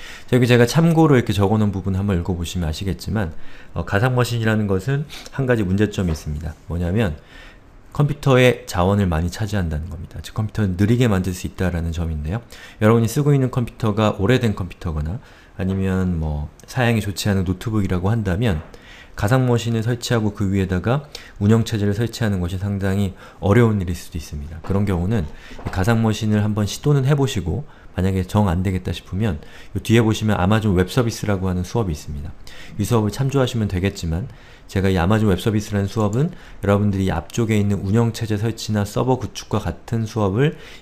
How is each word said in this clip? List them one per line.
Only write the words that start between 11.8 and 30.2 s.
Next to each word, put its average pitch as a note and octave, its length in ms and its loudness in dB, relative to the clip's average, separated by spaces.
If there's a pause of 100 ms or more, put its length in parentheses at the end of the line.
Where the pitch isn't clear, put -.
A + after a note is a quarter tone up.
점인데요. E2 520 -4 (380)
여러분이 A2+ 280 6
쓰고 D3 260 2
있는 C3 160 2
컴퓨터가 A2 680 0
오래된 A2+ 340 4
컴퓨터거나 D#2+ 640 -6 (380)
아니면 F#2 640 0
뭐 D2+ 300 -4 (160)
사양이 A#2 340 0
좋지 G2 300 -4
않은 F#2+ 120 2
노트북이라고 F#2 680 -2
한다면 G2+ 520 0 (560)
가상머신을 A#2 640 2
설치하고 A#2 500 0
그 G2 200 -2
위에다가 F#2 560 0 (320)
운영체제를 G#2 520 2
설치하는 A2 460 -2
것이 F2 180 -2
상당히 G2 580 -2 (260)
어려운 G#2+ 400 4
일일 F2 160 -4
수도 - 200 -12
있습니다. D2+ 460 -10
그런 G2 220 0
경우는 F#2 420 0 (400)
이 - 40 -8
가상머신을 G#2+ 760 2
한번 G#2 220 -2
시도는 C#3+ 380 0
해보시고 B2+ 600 0 (320)
만약에 F#2+ 260 0
정 G#2 260 2
안 F#2 140 0
되겠다 F#2 300 -2
싶으면 F2+ 480 -4 (340)
요 - 80 -6
뒤에 A2+ 200 4
보시면 G#2+ 360 2